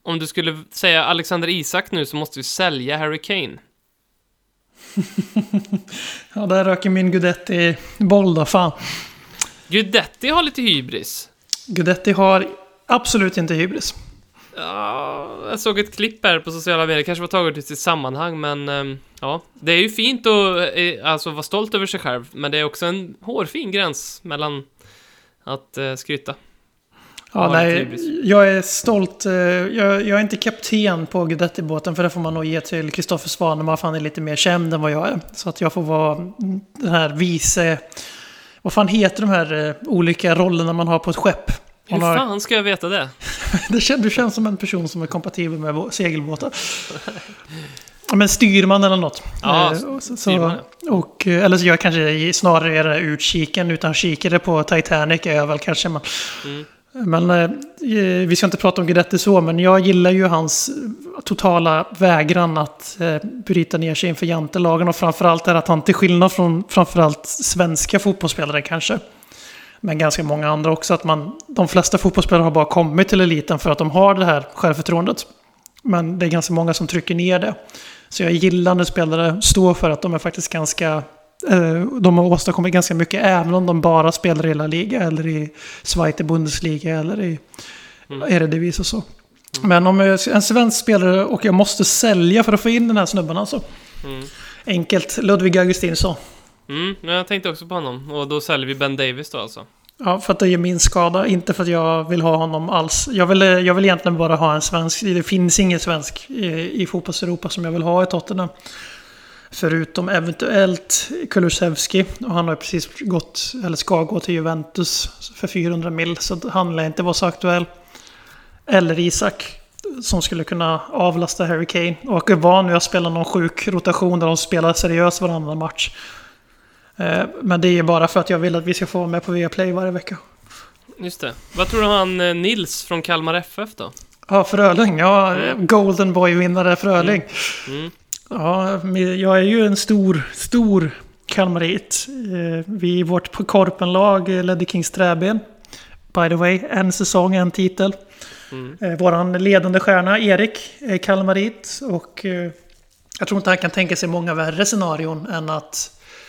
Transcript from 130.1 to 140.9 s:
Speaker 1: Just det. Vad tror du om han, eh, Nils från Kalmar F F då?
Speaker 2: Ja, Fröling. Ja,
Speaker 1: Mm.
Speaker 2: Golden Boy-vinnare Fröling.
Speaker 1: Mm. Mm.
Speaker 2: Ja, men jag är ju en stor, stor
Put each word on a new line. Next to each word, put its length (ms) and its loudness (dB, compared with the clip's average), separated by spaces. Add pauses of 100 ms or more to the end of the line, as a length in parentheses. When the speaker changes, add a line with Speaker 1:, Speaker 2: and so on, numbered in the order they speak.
Speaker 1:
Just 220 -12
det. 120 -8 (240)
Vad 120 -2
tror 120 0
du 60 2
om 60 2
han, 280 2
eh, 140 2
Nils 500 -4
från 180 -4
Kalmar 320 -2
F 240 -8
F 180 -8
då? 160 -12 (360)
Speaker 2:
Ja, 160 4
Fröling. 540 4
Ja, 360 4
Speaker 1:
Mm. 320 -2
Speaker 2:
Golden 460 4
Boy-vinnare 640 2
Fröling. 460 2 (460)
Speaker 1:
Mm. 100 -8
Mm. 120 -10 (400)
Speaker 2:
Ja, 540 -2
men 360 0
jag 180 4
är 40 6
ju 240 4
en 100 2
stor, 460 2 (120)
stor 560 2 (360)